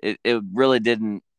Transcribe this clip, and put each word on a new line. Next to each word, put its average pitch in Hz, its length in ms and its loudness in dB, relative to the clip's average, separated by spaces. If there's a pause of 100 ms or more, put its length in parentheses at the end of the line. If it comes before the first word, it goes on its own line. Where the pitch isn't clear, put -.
it, - 220 -6
it 117 200 0 (100)
really 127 260 4
didn't, 110 440 -2 (160)